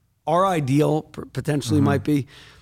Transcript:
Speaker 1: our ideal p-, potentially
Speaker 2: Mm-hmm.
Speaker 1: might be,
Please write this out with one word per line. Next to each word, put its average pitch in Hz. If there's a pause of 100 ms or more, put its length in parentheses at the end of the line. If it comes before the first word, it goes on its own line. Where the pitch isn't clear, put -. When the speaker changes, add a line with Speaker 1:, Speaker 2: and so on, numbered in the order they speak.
(260)
Speaker 1:
our 170
ideal 151
p-, - (100)
potentially 147
Speaker 2:
Mm-hmm. 139
Speaker 1:
might 139
be, 147 (360)